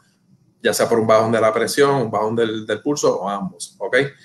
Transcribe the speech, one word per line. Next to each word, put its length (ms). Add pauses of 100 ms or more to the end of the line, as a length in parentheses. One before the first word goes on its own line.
(640)
ya 100
sea 140
por 100
un 100
bajón 260
de 80
la 120
presión, 420
un 160
bajón 260
del, 280
del 160
pulso 380
o 80
ambos, 500
¿ok? 200 (280)